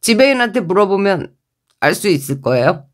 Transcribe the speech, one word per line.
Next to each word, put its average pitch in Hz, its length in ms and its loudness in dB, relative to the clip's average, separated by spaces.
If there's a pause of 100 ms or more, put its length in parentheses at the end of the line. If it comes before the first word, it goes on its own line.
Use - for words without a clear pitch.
지배인한테 247 600 0
물어보면 196 720 -2 (440)
알 147 140 2
수 - 140 -4
있을 143 340 -2
거예요. 127 520 0